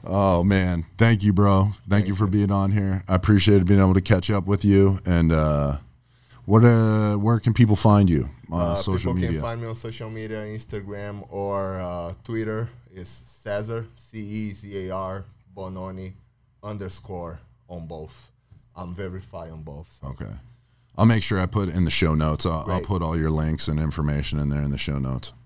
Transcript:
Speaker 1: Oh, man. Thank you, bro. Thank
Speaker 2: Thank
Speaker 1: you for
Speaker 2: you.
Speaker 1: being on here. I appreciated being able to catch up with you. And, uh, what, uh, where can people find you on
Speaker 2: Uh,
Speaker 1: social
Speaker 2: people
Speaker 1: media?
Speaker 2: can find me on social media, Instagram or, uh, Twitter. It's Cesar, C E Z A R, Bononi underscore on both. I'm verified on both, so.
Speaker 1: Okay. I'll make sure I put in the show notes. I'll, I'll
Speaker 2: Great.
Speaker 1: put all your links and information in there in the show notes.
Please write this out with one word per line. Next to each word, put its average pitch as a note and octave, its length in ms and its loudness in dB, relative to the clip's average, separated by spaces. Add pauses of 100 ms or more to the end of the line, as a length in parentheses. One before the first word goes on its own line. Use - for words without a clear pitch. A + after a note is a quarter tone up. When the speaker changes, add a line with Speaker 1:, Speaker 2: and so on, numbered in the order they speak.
Speaker 1:
Oh, F#2 400 2
man. F2+ 420 2 (120)
Thank A2+ 260 4
you, G#2 80 4
bro. G2 320 4
Thank G2+ 260 -4
Speaker 2:
Thank G2 180 2
Speaker 1:
you G2 80 -2
for G#2 100 0
Speaker 2:
you. F#2 60 -2
Speaker 1:
being G2+ 200 2
on G2 200 0
here. G2 360 -2
I F#2 80 0
appreciated F#2+ 520 4
being G2 120 6
able F#2+ 140 6
to F#2 80 4
catch F#2 300 0
up F#2+ 160 -2
with G2 180 0
you. G2 400 6
And, E2+ 260 4
uh, D2 460 2 (680)
what, A2 200 6
uh, G#2+ 520 4
where A2 220 2
can A2 140 0
people G#2+ 220 4
find G2+ 340 6
you C#2 200 2 (220)
on E2+ 200 -2
Speaker 2:
Uh, E2 40 -2
Speaker 1:
social F2+ 380 -2
Speaker 2:
people F2+ 140 -2
Speaker 1:
media? G2 60 -2
Speaker 2:
can D#2 80 -4
find A#2 200 -8
me A2+ 60 -10
on A2+ 80 -10
social A2+ 340 -12
media, A2 300 -10
Instagram G#2 920 -12
or, G2 500 -4
uh, F2 340 -8 (100)
Twitter. A2 440 -6 (240)
It's F#2 200 -18
Cesar, A2 720 -10 (100)
C - 240 -18
E G#2+ 320 -8
Z G2 360 -12
A F#2 80 -8
R, F#2+ 280 -8 (320)
Bononi F#2+ 580 -12 (500)
underscore F#2 760 -12 (300)
on E2+ 180 -14
both. D#2 440 -16 (440)
I'm F2 180 -12
verified F2+ 580 -12
on D#2+ 120 -16
both, D2+ 280 -16
so. - 160 -18
Speaker 1:
Okay. A#1+ 260 -12 (640)
I'll G#2+ 80 4
make A2+ 180 4
sure G2 160 -2
I F#2 60 0
put G2 240 -2
in F2 140 0
the D#2+ 80 2
show D#2+ 240 2
notes. D#2 300 0
I'll, E2 140 -2
I'll - 60 -10
Speaker 2:
Great. F2+ 200 -2
Speaker 1:
put F#2 160 -2
all E2 160 -2
your D#2+ 140 0
links D#2 360 -2
and D#2 120 -2
information D2 600 -2
in C#2+ 100 -2
there D2 120 -2
in C#2+ 100 -2
the C#2 60 -4
show C#2+ 220 -4
notes. C2 320 -6 (140)